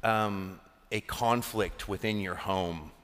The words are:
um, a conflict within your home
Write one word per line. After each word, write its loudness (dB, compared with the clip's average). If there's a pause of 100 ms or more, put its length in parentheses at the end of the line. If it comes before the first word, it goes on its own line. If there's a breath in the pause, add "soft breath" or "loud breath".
um, 0 (300)
a 0
conflict 0
within 0
your -2
home -2 (140)